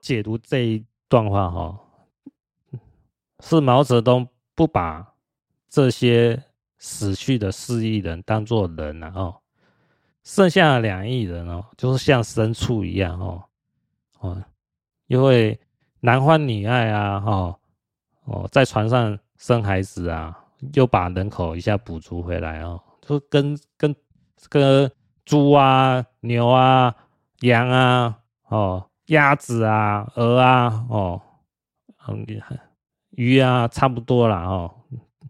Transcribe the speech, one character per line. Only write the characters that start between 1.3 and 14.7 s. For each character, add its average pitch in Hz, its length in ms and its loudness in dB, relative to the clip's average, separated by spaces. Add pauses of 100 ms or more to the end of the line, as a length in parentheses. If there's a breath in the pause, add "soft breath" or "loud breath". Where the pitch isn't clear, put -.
话 98 200 0
哈， 85 300 -10 (1600)
是 - 180 0
毛 135 240 4
泽 120 200 2
东 123 260 2 (260)
不 165 120 2
把 85 480 -6 (520)
这 135 240 2
些 120 540 0 (320)
死 - 380 -6
去 127 240 -4
的 101 120 -4
四 113 360 -6
亿 110 100 -4
人 87 260 -6
当 107 220 -4
作 107 320 -2
人 80 260 -10
啊， 80 120 -14
哦， 92 260 -8 (840)
剩 190 260 2
下 160 260 4
的 120 60 2
两 101 280 -4
亿 123 140 -4
人 85 260 -8
哦， 87 160 -10 (100)
就 131 220 -2
是 - 80 -6
像 131 180 2
牲 110 300 -2
畜 113 320 -4
一 90 120 -6
样 90 220 -4
哦， 92 260 -10 (720)
哦， 95 260 -10 (640)